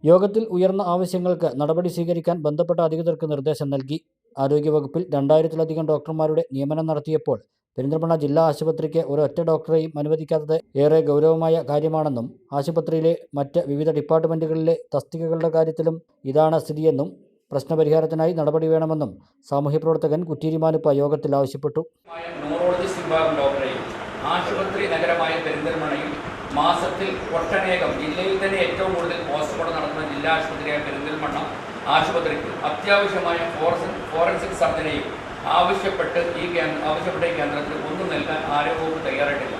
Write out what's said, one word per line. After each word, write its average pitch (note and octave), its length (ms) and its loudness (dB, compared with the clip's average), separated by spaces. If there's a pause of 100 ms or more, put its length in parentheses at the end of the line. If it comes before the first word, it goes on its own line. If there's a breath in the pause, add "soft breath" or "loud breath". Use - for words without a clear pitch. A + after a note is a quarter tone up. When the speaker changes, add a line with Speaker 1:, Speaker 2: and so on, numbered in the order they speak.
Speaker 1:
യോഗത്തിൽ G3+ 380 6 (140)
ഉയർന്ന F#3+ 260 4 (100)
ആവശ്യങ്ങൾക്ക് F3+ 560 0 (120)
നടപടി D#3+ 340 2
സ്വീകരിക്കാൻ E3+ 420 0 (100)
ബന്ധപ്പെട്ട E3 400 2
അധികൃതർക്ക് D#3+ 460 0
നിർദ്ദേശം C#3+ 420 -2
നൽകി. C3+ 240 -4 (380)
ആരോഗ്യവകുപ്പിൽ D3 640 2 (120)
രണ്ടായിരത്തിലധികം D#3+ 760 2
ഡോക്ടർമാരുടെ D#3 540 0 (120)
നിയമനം D#3 340 -2
നടത്തിയപ്പോൾ D3+ 480 -2 (380)
പെരിന്തൽമണ്ണ D#3+ 480 0
ജില്ലാ D3 260 4
ആശുപത്രിക്ക് D#3+ 640 0
ഒരൊറ്റ C#3+ 280 0 (100)
ഡോക്ടറെയും D#3+ 500 2
അനുവദിക്കാത്തത് D#3 560 0 (280)
ഏറെ D#3 240 6
ഗൗരവമായ D#3+ 460 4 (160)
കാര്യമാണെന്നും D3 580 0 (300)
ആശുപത്രിയിലെ D#3+ 560 2 (260)
മറ്റ് C#3+ 300 0
വിവിധ D3+ 200 0 (100)
ഡിപ്പാർട്ട്മെന്റുകളിലെ D#3+ 760 2 (180)
തസ്തികകളുടെ D#3+ 600 -2
കാര്യത്തിലും D#3+ 420 2 (340)
ഇതാണ് D#3 320 6
സ്ഥിതിയെന്നും D#3 460 0 (420)
പ്രശ്നപരിഹാരത്തിനായി D#3+ 880 2
നടപടി D#3 340 2
വേണമെന്നും D#3 380 0 (380 soft breath)
സാമൂഹ്യ D3 340 0
പ്രവർത്തകൻ D#3+ 380 2 (100)
കുറ്റീരി D#3 320 -2
മാനുപ്പ D#3 260 2 (140)
യോഗത്തിൽ C#3+ 340 0
ആവശ്യപ്പെട്ടു. C#3 460 -2 (580)
Speaker 2:
ന്യൂറോളജിസ്റ്റ് F3 640 -2
വിഭാഗം D#3+ 340 2
ഡോക്ടറെയും C#3 400 0 (540)
ആശുപത്രി F#3 500 -2 (120)
നഗരമായ E3+ 380 0 (120)
പെരിന്തൽമണ്ണയിൽ D#3 680 -4 (480)
മാസത്തിൽ F3 500 0 (280)
ഒട്ടനേകം F3+ 640 0
ജില്ലയിൽ F3+ 420 -2
തന്നെ F#3+ 220 0
ഏറ്റവും F3+ 320 -2
കൂടുതൽ E3+ 320 -2
പോസ്റ്റ്മോർട്ടം D3+ 480 -2
നടത്തുന്ന D#3 360 -4
ജില്ലാ D3 220 -2
ആശുപത്രിയായ D3 520 -4
പെരിന്തൽമണ്ണ D3 520 -6 (560)
ആശുപത്രിക്ക് D#3+ 560 0 (200)
അത്യാവശ്യമായ F#3+ 680 2 (160)
ഫോറൻസിക്, - 560 -2
ഫോറൻസിക് E3+ 520 0
സർജനെയും D#3 440 -2 (520)
ആവശ്യപ്പെട്ട് F#3 600 0 (220)
ഈ - 20 -4 (120)
കേന്ദ്ര-, - 320 -2
ആവശ്യപ്പെട്ട E3 420 -2
ഈ - 80 -2
കേന്ദ്രത്തിൽ D3 400 -4 (100)
ഒന്നും D3+ 260 -4
നൽകാൻ D3 280 -4 (140)
ആരോഗ്യവകുപ്പ് D#3+ 500 -2
തയ്യാറായിട്ടില്ല. C#3 540 -2